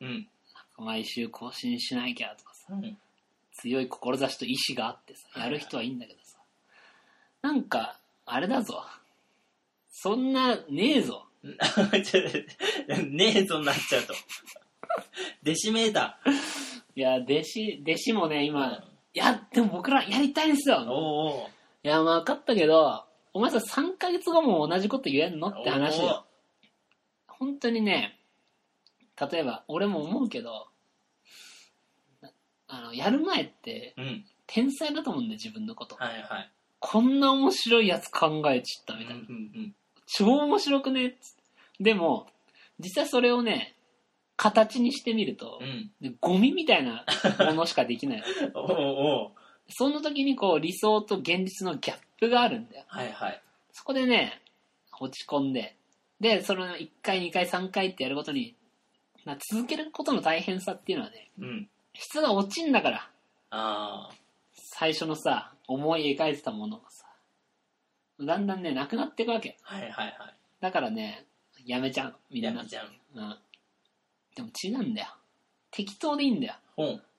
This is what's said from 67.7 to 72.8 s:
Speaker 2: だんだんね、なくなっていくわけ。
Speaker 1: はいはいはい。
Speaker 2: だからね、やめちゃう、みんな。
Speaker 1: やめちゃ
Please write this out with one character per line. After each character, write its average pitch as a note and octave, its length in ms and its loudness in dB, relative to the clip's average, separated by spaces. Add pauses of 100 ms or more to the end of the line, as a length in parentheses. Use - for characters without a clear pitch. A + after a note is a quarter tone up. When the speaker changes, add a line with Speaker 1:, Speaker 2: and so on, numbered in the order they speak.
Speaker 2:
だ D#3 180 0
ん G3+ 80 0
だ G3 100 -2
ん F#3 60 -8
ね、 D#3+ 100 -4
な C3 140 -4
く A#3 100 -6
な C#4+ 80 -2
っ - 100 -10
て - 80 -4
い A3 40 0
く A#3 60 -2
わ A3 80 -2
け。 - 220 -12
Speaker 1:
は G3 160 -14
い - 40 -10
は A#2+ 40 -12
い A2 40 -12
は A2 160 -8
い。 - 80 -12 (460)
Speaker 2:
だ F#3 120 -2
か E3 80 2
ら A#2+ 100 -2
ね、 A2 340 -8 (400)
や B2 160 -4
め C3 100 -2
ち C3 100 -4
ゃ C3 80 -6
う、 - 80 -16 (140)
み B2 100 -6
ん A2+ 40 -4
な。 A2+ 60 -2
Speaker 1:
や A#2 120 -8
め G#2+ 60 -14
ち A2+ 80 -12
ゃ A2+ 60 -10